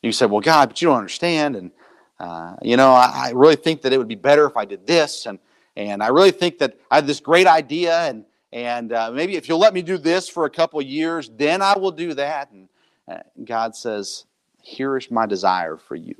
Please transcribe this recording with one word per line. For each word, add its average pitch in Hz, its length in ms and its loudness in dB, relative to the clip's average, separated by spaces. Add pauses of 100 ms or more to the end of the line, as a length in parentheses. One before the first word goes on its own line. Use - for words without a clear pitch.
You 117 80 -2
said, 110 180 2
"Well, 104 120 0
God, 147 260 4
but - 140 -8
you 170 60 2
don't 135 100 4
understand, 147 580 -2
and, 90 140 -14 (500)
uh, 87 400 -12
you 120 160 0
know, 131 160 6
I, 127 360 4
I - 20 -4
really 143 260 6
think 160 260 -2
that 127 100 0
it 131 40 2
would 123 100 0
be 113 80 -10
better 143 320 4
if - 80 -6
I 107 120 -4
did 98 200 -14
this, 156 380 0
and, 101 140 -12 (380)
and 104 260 -6
I 110 60 -2
really 175 220 6
think 175 280 -4
that 135 200 -4 (120)
I 131 60 4
have 147 100 2
this 143 140 -4
great 170 260 2
idea, 165 560 2
and, 151 240 -8 (260)
and, 120 400 -8
uh, 113 180 -4
maybe 170 260 -6
if 139 120 -10
you'll 165 100 0
let 208 140 6
me 185 80 -4
do 180 160 -6
this 170 320 -2
for 165 160 -4
a 143 60 -2
couple 160 320 -2
years, 151 520 -6
then 151 280 0
I 196 160 2
will 190 120 -2
do 165 240 -10
that." 143 360 -6
And, 95 180 -20 (400)
uh, 85 120 -14 (220)
God 113 320 -6
says, 104 520 -10 (340)
"Here 135 380 -6
is - 120 -10
my 113 140 0
desire 92 540 -2
for - 160 -16
you. - 260 -14